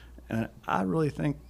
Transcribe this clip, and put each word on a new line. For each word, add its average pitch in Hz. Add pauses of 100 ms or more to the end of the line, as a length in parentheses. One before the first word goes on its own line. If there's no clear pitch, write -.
(300)
and 113 (180)
I -
really 160
think 147 (140)